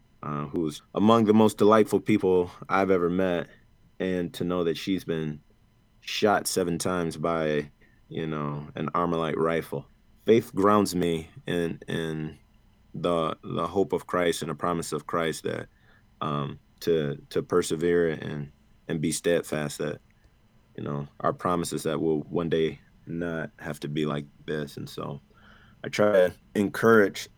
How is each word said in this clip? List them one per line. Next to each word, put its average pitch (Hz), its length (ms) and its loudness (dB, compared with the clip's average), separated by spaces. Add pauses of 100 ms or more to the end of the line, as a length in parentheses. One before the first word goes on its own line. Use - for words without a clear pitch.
(240)
uh, 73 220 -6
who's 76 360 -4 (140)
among 110 300 6
the 107 80 6
most 107 240 6
delightful 104 420 6
people 92 500 2 (200)
I've 95 220 2
ever 87 180 2
met, 90 400 -2 (500)
and 90 360 -4
to 90 100 -6
know 87 180 0
that 80 140 0
she's 92 260 -4
been 80 380 -4 (580)
shot - 480 0
seven 85 300 -2
times 87 400 -2
by, 78 540 -2 (360)
you 82 180 -8
know, 73 500 -6
an 80 200 -4
Armalite 85 400 0
rifle. 80 500 -2 (400)
Faith 110 300 4
grounds 101 400 4
me 82 320 0 (180)
in, 85 340 -2 (100)
in 80 480 -6 (560)
the, 82 480 0
the 87 240 -4
hope 92 280 0
of 82 120 -4
Christ 87 360 0
and 80 100 -4
the 76 40 -6
promise 85 360 -2
of 76 160 -6
Christ 82 360 -2
that, - 240 -6 (520)
um, 73 400 -4 (220)
to, 76 360 0 (120)
to 85 120 -2
persevere 85 680 2
and, 73 420 -6 (380)
and 82 100 -2
be 78 140 0
steadfast, 78 640 0
that, 76 240 -6 (720)
you - 80 -10
know, 71 240 -6 (140)
our 82 100 0
promise 87 400 -2
is 76 120 -6
that 78 180 -2
we'll 80 180 0 (100)
one 85 200 -2
day 78 320 0 (260)
not 82 420 -6 (100)
have 78 200 -10
to - 80 -8
be 76 180 -2
like 73 200 -4 (200)
this. 76 300 -6
And 73 140 -12
so 76 320 -10 (640)
I - 20 -8
try 104 240 2
to 90 220 4 (200)
encourage 107 840 4